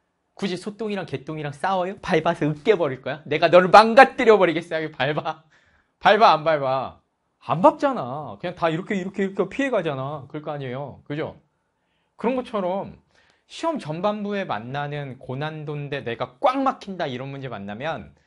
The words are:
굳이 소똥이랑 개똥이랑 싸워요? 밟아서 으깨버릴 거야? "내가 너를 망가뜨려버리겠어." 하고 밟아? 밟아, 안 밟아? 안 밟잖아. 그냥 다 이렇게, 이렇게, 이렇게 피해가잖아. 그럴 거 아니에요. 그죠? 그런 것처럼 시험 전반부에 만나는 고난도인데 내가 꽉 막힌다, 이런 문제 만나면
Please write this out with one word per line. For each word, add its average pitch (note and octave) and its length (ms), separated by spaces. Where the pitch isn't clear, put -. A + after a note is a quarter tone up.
굳이 F3+ 240
소똥이랑 G#3 480
개똥이랑 D3 460
싸워요? F#3 500
밟아서 E3+ 460
으깨버릴 D3+ 560
거야? C#3+ 220
"내가 D#3+ 240
너를 F3+ 200
망가뜨려버리겠어." G#3+ 1040
하고 D#3 160
밟아? D3+ 520
밟아, G#3 320
안 D#3 120
밟아? C3+ 600
안 D3 160
밟잖아. D#3 800
그냥 F3 160
다 E3+ 140
이렇게, D#3+ 260
이렇게, F#3+ 280
이렇게 F#3+ 260
피해가잖아. D3+ 800
그럴 D3+ 120
거 D#3 100
아니에요. C3+ 520
그죠? C#3+ 380
그런 B3+ 220
것처럼 F#3 600
시험 D#4+ 320
전반부에 G3+ 640
만나는 C#3 760
고난도인데 D3 840
내가 B2 340
꽉 C4 220
막힌다, F#3+ 460
이런 C3 220
문제 C#3 200
만나면 G#2 640